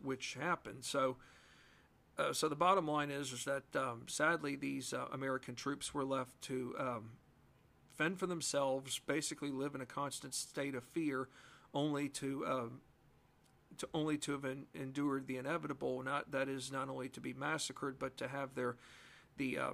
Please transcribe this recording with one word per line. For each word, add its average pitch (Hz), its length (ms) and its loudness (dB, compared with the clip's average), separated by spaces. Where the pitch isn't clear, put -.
which 135 380 -2
happened. 131 440 -2
So, 131 340 2
uh, 147 140 4
so 156 160 2
the 147 80 0
bottom 180 300 6
line 147 240 2
is, 139 220 -4
is 120 120 -6
that, 139 320 -2
um, 123 300 -2
sadly, 151 500 2
these, 139 380 -2
uh, 131 180 0
American 135 420 -2
troops - 380 -2
were 143 120 0
left 135 380 -2
to, 127 360 -2
um, 120 320 -2
fend 180 240 2
for 185 80 0
themselves, 139 800 2
basically 143 440 0
live 139 240 0
in 135 80 -4
a 123 40 -8
constant 139 480 -4
state 139 400 -2
of 123 100 -4
fear, 139 440 0
only 147 340 4
to, 139 380 -2
um, 127 340 0
to, - 160 -4
only 156 240 4
to 147 140 0
have 143 120 -2
en-, 135 300 -2
endured 135 520 0
the 131 120 -2
inevitable. 139 640 0
Not, 139 300 0
that 135 160 2
is, 135 220 -4
not 135 200 -2
only 135 200 -4
to - 100 -10
be 127 120 -4
massacred, 139 640 -2
but 131 200 -4
to 131 100 -2
have 135 260 -4
their, 123 220 0
the, 135 200 0
uh, 131 160 0